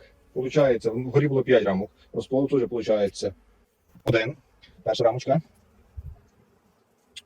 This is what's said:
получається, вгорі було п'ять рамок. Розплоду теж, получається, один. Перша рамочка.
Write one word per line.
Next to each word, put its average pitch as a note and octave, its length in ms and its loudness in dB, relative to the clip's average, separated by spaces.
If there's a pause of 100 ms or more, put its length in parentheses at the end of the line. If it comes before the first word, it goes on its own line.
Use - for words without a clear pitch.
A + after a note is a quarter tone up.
(320)
получається, B2+ 580 0
вгорі B2+ 380 0
було C3+ 140 0
п'ять B2 220 4
рамок. G2 260 -2 (220)
Розплоду C3+ 460 -2
теж, A#2 100 -2
получається, G#2 680 -2 (680)
один. A#2+ 320 0 (460)
Перша C3 220 0
рамочка. C3 380 2 (1800)